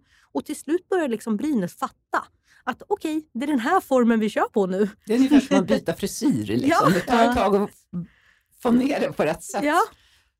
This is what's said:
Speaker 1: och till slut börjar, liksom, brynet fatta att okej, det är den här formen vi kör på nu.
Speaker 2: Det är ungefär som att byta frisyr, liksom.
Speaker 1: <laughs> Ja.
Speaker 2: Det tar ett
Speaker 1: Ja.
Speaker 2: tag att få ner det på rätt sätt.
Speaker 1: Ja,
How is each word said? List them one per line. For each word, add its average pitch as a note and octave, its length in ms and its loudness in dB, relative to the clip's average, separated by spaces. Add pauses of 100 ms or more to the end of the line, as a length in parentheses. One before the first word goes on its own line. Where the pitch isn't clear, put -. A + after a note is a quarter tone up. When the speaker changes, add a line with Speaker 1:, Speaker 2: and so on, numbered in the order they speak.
(220)
Speaker 1:
och - 240 -8
till D#4 100 -10
slut - 340 -6
börjar, E4+ 180 -2
liksom, A3 300 -4
brynet A3+ 340 -2
fatta - 540 -8 (380)
att - 240 -8
okej, D#4+ 460 -4
det B3 120 -6
är - 20 -4
den D4 120 0
här E4+ 220 0
formen A#3 380 2
vi G#3+ 100 0
kör F4+ 200 -2
på G3+ 180 0
nu. F#3+ 220 -2 (160)
Speaker 2:
Det G#3 80 -2
är A#3+ 40 2
ungefär C4+ 220 6
som - 200 0
att F#3 80 -2
byta G3+ 260 0
frisyr, D#3+ 520 -2
liksom. A#3+ 240 0
Speaker 1:
<laughs> - 0 -
Ja. E4+ 240 4
Speaker 2:
Det F3+ 60 2
tar B3 160 0 (140)
ett B3 60 0
Speaker 1:
Ja. A3 80 2
Speaker 2:
tag F#3+ 120 2
att G3+ 140 0 (920)
få A#3+ 100 0
ner B3+ 280 2
det - 140 -2
på G3 100 -2
rätt D#3 200 -4
sätt. - 200 -6
Speaker 1:
Ja, D4+ 160 2 (600)